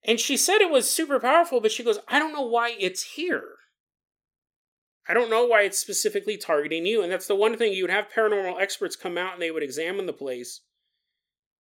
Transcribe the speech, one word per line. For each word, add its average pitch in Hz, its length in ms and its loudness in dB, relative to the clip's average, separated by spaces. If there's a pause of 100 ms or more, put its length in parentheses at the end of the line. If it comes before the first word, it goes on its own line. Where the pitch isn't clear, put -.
And 226 160 2
she 254 200 -2
said 415 240 4
it 349 100 4
was 262 180 4
super 285 300 0
powerful, 285 400 4
but 220 140 2
she 240 100 -8
goes, 214 240 0
"I 269 120 2
don't 311 120 -2
know 285 140 -4
why 233 340 0
it's 185 360 -4
here. 302 400 -6 (1500)
I 175 40 0
don't 233 160 4
know 226 160 4
why 220 180 6
it's 196 140 -2
specifically 208 600 -2
targeting 160 480 0
you." 208 180 2
And 175 80 -2
that's 180 160 -4
the 202 80 2
one 220 220 2
thing, 220 160 2
you 190 100 -2
would 175 80 -2
have 202 180 0
paranormal 196 520 0
experts 190 340 -4
come 175 220 -6
out 185 160 -4
and 175 80 -10
they 165 100 -2
would 160 100 -4
examine 160 440 -4
the 165 80 -6
place 127 480 -10 (1000)